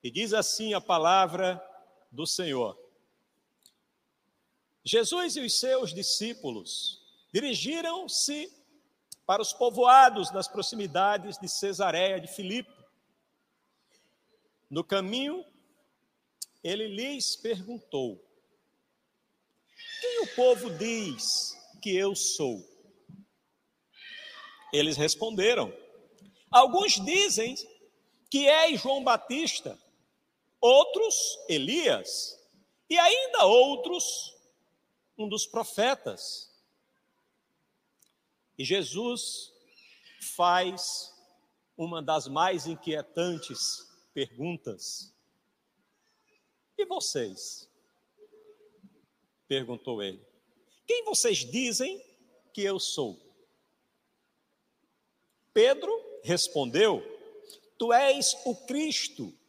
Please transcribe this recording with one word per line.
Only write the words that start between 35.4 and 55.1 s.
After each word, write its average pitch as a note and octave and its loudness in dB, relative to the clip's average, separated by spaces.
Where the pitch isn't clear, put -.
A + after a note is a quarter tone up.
profetas." - -4
E C3 -8
Jesus G3 -4
faz F3+ 0
uma E3+ -8
das D3+ 0
mais D#3 0
inquietantes D#3+ -6
perguntas: C3 -10
"E G#4 -2
vocês?" C3+ -6
perguntou A#2+ -6
ele. F#2+ -10
"Quem A#4 -2
vocês F#3+ -2
dizem B3+ -4
que G#3+ -8
eu G3 -2
sou?" A#2 -6